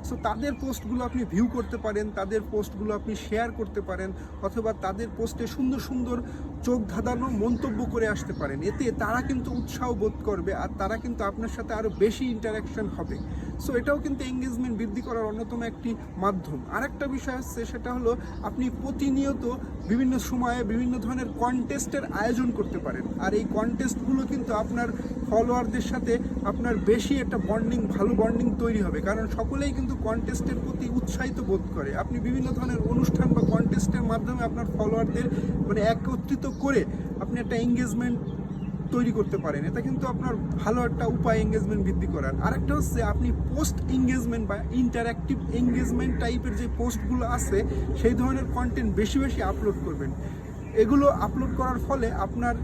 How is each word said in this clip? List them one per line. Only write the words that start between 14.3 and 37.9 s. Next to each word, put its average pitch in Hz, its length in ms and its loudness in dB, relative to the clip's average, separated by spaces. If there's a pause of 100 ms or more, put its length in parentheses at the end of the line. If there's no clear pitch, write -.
বৃদ্ধি 214 220 -2
করার 240 240 -2
অন্যতম 220 380 -4
একটি 233 320 -4 (220)
মাধ্যম। 180 420 0 (140)
আরেকটা 269 340 -4
বিষয় 269 300 -4
হচ্ছে, 240 280 -6
সেটা 240 300 -6
হলো 240 220 2 (260)
আপনি 247 280 -2
প্রতিনিয়ত 269 840 0 (320)
বিভিন্ন 254 300 4
সময়ে 247 460 0
বিভিন্ন 247 340 0
ধরনের 247 280 -2 (120)
কন্টেস্টের 254 680 0
আয়োজন 233 460 2
করতে 208 280 -2
পারেন। 127 240 -4 (180)
আর 190 140 2
এই 208 100 4 (100)
কন্টেস্টগুলো 240 720 2
কিন্তু 254 280 0
আপনার 233 340 0 (420)
ফলোয়ারদের 240 500 4
সাথে 240 380 0 (260)
আপনার 226 320 0
বেশি 220 380 4
একটা 254 240 0
বন্ডিং, 226 480 2
ভালো 196 280 2
বন্ডিং 233 440 4
তৈরি 233 220 2
হবে, 180 200 0
কারণ 208 280 0
সকলেই 277 440 0
কিন্তু 254 240 -2
কন্টেস্টের - 680 -2
প্রতি - 240 -2
উৎসাহিত - 520 -2
বোধ 190 200 2 (140)
করে। 139 220 -2
আপনি - 240 -2
বিভিন্ন 262 300 0
ধরনের 240 280 0
অনুষ্ঠান - 540 4
বা - 80 8
কন্টেস্টের - 640 4
মাধ্যমে 233 420 0
আপনার - 200 -2
ফলোয়ারদের 214 640 2 (380)
মানে - 120 2
একত্রিত - 680 0
করে 262 380 2 (360)
আপনি 240 200 -2
একটা 233 160 -2
এনগেজমেন্ট 240 600 2 (720)